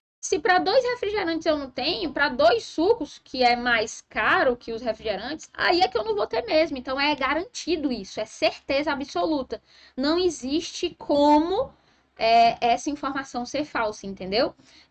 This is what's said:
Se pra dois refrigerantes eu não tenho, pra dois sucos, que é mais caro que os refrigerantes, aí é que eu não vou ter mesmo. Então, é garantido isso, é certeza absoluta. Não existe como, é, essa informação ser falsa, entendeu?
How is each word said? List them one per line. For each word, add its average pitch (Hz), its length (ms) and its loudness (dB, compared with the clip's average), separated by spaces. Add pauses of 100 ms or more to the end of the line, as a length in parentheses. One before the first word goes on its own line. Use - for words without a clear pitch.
(200)
Se - 200 -2
pra 359 200 4
dois 427 240 2
refrigerantes 403 600 -4
eu 311 120 2
não 269 120 -8
tenho, 311 420 -4
pra 285 160 0
dois 302 380 2
sucos, 359 580 -2
que 254 200 -2
é 240 120 6
mais 240 460 -2
caro 254 560 0
que 226 160 -10
os 226 80 -8
refrigerantes, 220 720 -6
aí 349 260 2
é 370 80 4
que 370 100 -4
eu 427 60 0
não 440 120 -2
vou 415 120 0
ter 466 160 -4
mesmo. 320 340 0
Então, 262 220 -4
é 294 160 2
garantido 294 760 -2
isso, 208 280 -8
é 214 60 -4
certeza 302 640 -2
absoluta. 285 720 -4 (340)
Não 302 240 0
existe 320 760 -2
como, 302 760 2 (460)
é, 226 420 4
essa 247 300 0
informação 269 560 -6
ser 220 180 -4
falsa, 214 420 -4
entendeu? 196 480 -2 (380)